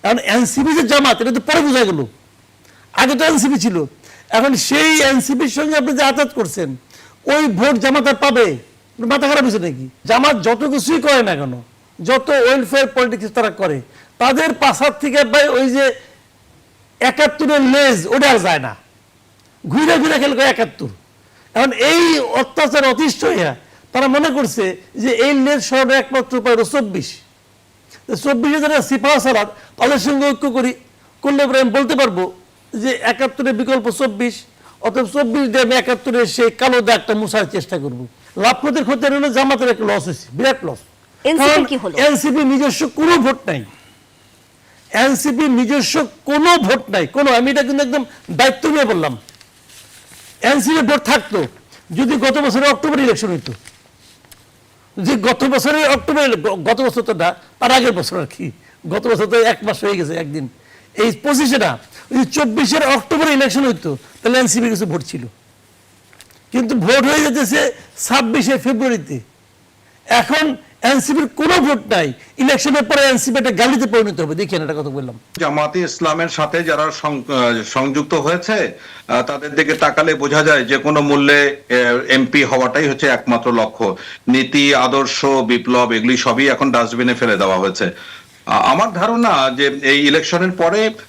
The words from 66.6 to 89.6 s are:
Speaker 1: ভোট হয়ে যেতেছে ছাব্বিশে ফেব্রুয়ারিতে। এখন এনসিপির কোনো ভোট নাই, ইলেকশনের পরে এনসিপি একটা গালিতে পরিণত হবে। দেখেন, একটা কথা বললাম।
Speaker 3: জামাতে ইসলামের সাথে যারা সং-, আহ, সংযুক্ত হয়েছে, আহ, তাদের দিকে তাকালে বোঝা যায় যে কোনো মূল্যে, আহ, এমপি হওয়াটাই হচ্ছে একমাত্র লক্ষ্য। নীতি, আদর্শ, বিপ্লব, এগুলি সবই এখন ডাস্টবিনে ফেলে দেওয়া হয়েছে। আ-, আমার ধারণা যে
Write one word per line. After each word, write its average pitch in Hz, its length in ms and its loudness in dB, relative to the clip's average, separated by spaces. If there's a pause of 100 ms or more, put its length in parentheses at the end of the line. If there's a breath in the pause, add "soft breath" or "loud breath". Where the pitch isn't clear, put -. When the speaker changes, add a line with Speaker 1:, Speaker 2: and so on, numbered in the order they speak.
Speaker 1:
ভোট 240 300 2
হয়ে 302 160 2
যেতেছে 277 520 0 (260 loud breath)
ছাব্বিশে 240 600 0
ফেব্রুয়ারিতে। 220 640 -4 (840 soft breath)
এখন 262 500 0 (260 soft breath)
এনসিপির 277 540 0
কোনো 339 240 2
ভোট 254 320 0
নাই, 160 200 0 (260 loud breath)
ইলেকশনের 285 440 2
পরে 277 240 2
এনসিপি 262 320 0
একটা 254 120 0
গালিতে 240 360 2
পরিণত 208 340 0
হবে। 156 140 -4
দেখেন, 180 280 -4
একটা 156 120 -6
কথা 147 160 -6
বললাম। 131 280 -10 (200)
Speaker 3:
জামাতে 151 420 -2
ইসলামের 165 480 -2
সাথে 160 340 -2
যারা 156 280 0
সং-, 147 380 -6
আহ, 120 340 0
সংযুক্ত 139 520 -2
হয়েছে, 170 640 -2 (300 loud breath)
আহ, 120 140 0
তাদের 143 320 -8
দিকে 151 200 2
তাকালে 156 400 2
বোঝা 143 280 0
যায় 147 220 4
যে 135 140 0
কোনো 147 220 0
মূল্যে, 143 400 4
আহ, 127 720 0
এমপি 135 320 2
হওয়াটাই 127 440 0
হচ্ছে 139 180 -2
একমাত্র 120 460 0
লক্ষ্য। 110 440 -2 (320 loud breath)
নীতি, 139 460 2
আদর্শ, 131 500 0
বিপ্লব, 123 680 0
এগুলি 117 240 0
সবই 131 320 0
এখন 135 240 0
ডাস্টবিনে 120 420 0
ফেলে 117 220 0
দেওয়া 95 200 0
হয়েছে। 95 280 -2
আ-, 87 80 -4 (540 loud breath)
আমার 147 460 0
ধারণা 185 640 0
যে 139 100 0 (160)